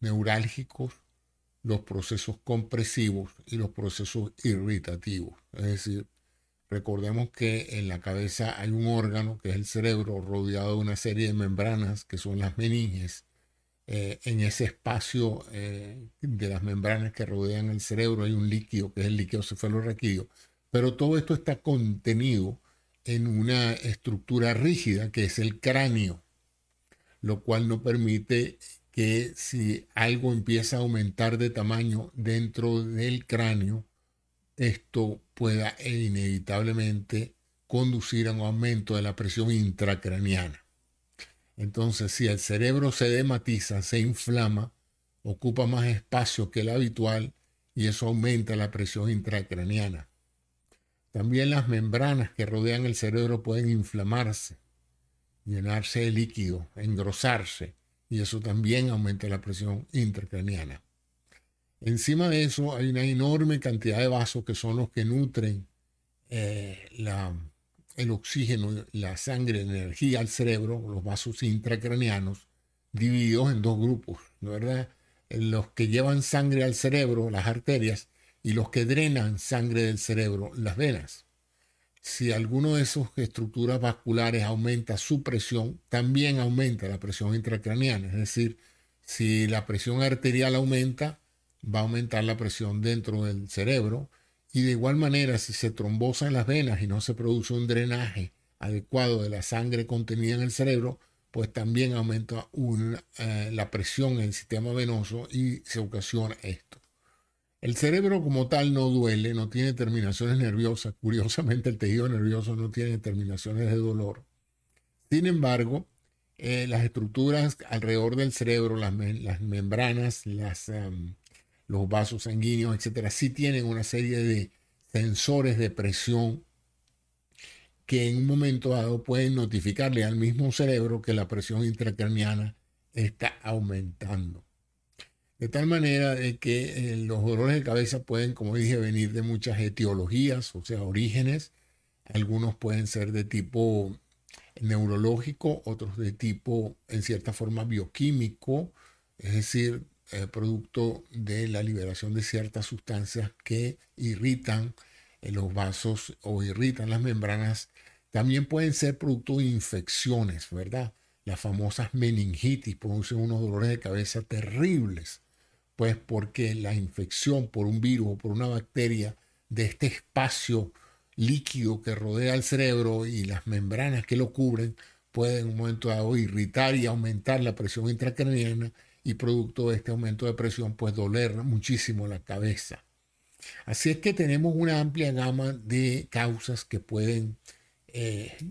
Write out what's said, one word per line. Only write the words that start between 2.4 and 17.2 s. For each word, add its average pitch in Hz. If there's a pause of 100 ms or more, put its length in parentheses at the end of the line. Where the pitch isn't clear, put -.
compresivos 110 (120)
y 117
los 107
procesos 104 (120)
irritativos. 95 (180)
Es -
decir, 101 (640)
recordemos 104
que 113
en 101
la 87
cabeza 101
hay 104
un 113
órgano 110
que 95
es 98
el 101
cerebro, 107
rodeado 98
de 107
una 104
serie 110
de 107
membranas 104
que 92
son 98
las 98
meninges. 113 (640)
Eh, 101
en 113
ese 104
espacio, 117
eh, 104 (120)
de 107
las 95
membranas 104
que 110